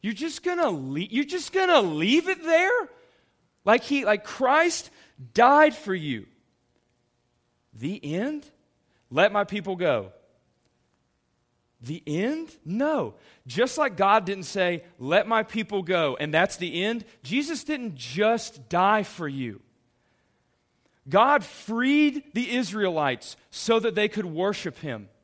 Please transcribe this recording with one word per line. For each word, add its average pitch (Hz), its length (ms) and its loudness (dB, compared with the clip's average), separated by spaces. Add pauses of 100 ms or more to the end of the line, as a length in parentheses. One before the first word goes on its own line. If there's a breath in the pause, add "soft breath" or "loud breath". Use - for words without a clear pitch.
You're 214 120 -4
just 285 280 -8
gonna 349 280 0
le-, 143 320 -6
you're 254 240 -2
just 330 260 -8
gonna 359 300 6
leave 202 480 2
it 349 120 -4
there? 339 480 2 (760 soft breath)
Like 226 180 4
he, 277 220 -2
like 208 180 2
Christ 302 680 0 (440 soft breath)
died 285 420 6
for 196 180 -6
you. 143 320 -4 (1500)
The 147 400 -8
end? 285 340 -6 (600)
Let 180 200 4
my 202 120 0
people 190 320 -6
go. 127 360 0 (1700)
The 131 260 -12
end? 254 480 -4 (100)
No. 214 500 -2 (300 soft breath)
Just 196 320 -2
like 262 200 -2
God 196 280 4
didn't 190 200 -6
say, 175 380 -2 (140 soft breath)
"Let 160 300 2
my 220 160 2
people 208 400 -4
go, 160 360 0
and 147 140 -4
that's 175 240 2
the 175 260 -6
end," 220 220 -4 (160 soft breath)
Jesus 277 420 -4
didn't 247 320 -6
just 147 760 -2
die 196 340 2
for 165 240 -10
you. 127 340 -8 (1500)
God 226 360 4
freed 277 800 0 (100)
the 240 220 -4
Israelites 175 840 -2 (140)
so 226 280 2
that 220 140 0
they 208 140 0
could 202 180 -4
worship 180 540 -4
him. 110 300 -10 (140)